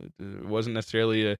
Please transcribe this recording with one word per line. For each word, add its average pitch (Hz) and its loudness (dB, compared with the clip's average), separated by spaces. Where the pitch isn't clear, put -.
It, - -16
it - -10
wasn't 110 0
necessarily 110 2
a 104 -2